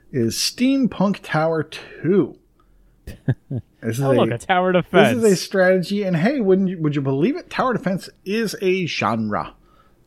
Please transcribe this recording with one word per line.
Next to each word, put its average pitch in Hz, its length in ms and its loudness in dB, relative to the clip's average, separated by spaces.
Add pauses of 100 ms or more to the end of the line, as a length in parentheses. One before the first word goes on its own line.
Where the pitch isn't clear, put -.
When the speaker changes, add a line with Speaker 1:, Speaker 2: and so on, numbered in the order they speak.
(120)
Speaker 1:
is 113 240 -2
Steampunk 262 880 -2
Tower 160 400 -2
two. - 760 -2 (720)
Speaker 2:
<laughs> - 100 -16 (640)
Speaker 1:
This 113 200 -6
is 139 40 -2
Speaker 2:
Oh, 135 80 2
look, 123 200 4
Speaker 1:
a, 120 40 -4
Speaker 2:
a - 40 -4
tower 185 340 0
Speaker 1:
this 175 120 2
Speaker 2:
defense. 220 320 4
Speaker 1:
is 226 60 0
a 202 120 6
strategy, 190 680 2
and 185 140 0
hey, 247 240 0
wouldn't 190 260 4
you, 180 120 -6
would 147 160 0
you 147 60 0
believe 139 360 0
it? 330 120 -14
Tower 240 240 -2
defense 180 360 -4 (160)
is 214 340 -4
a 185 280 0
genre. 107 680 -4 (540)